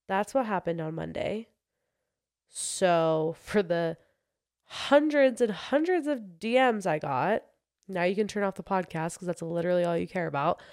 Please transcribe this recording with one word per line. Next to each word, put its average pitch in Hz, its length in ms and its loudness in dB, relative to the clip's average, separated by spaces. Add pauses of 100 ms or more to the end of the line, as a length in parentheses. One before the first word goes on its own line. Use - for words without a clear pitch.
that's 196 240 -2
what 269 120 2
happened 175 360 -4
on 160 140 -6
Monday. 160 520 -6 (1040)
So 160 880 0
for - 240 0
the 170 320 0 (720)
hundreds 285 720 4
and 233 120 2
hundreds 311 560 0
of 208 320 -6
D 226 160 -2
Ms 240 300 4
I 160 140 0
got, 147 440 0 (440)
now 180 160 -4
you 185 120 0
can 208 120 0
turn 202 160 -4
off 196 120 -2
the 180 80 -12
podcast 170 540 -4
'cause 180 100 -10
that's 170 140 -6
literally 170 420 0
all 170 140 0
you 175 100 -2
care 170 200 -4
about. 143 340 -2 (120)